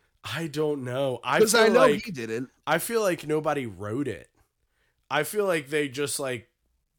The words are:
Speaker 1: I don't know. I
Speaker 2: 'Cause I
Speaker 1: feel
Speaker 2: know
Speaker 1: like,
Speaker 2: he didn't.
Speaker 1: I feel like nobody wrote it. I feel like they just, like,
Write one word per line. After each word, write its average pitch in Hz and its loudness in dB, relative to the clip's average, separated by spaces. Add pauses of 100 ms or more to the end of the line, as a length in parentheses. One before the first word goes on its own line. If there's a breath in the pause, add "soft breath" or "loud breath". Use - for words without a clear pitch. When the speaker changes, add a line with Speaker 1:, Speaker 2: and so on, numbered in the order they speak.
(220)
Speaker 1:
I 143 -6
don't 147 -2
know. 127 -2
I 139 4
Speaker 2:
'Cause 220 6
I 226 8
Speaker 1:
feel 220 6
Speaker 2:
know 247 8
Speaker 1:
like, - 0
Speaker 2:
he 220 -10
didn't. 120 -6 (140)
Speaker 1:
I 156 2
feel 226 -2
like 175 -2
nobody 151 -2
wrote 104 -6
it. 90 -10 (800)
I 147 2
feel 202 -2
like 160 -2
they 151 0
just, 135 -4
like, 127 -6 (500)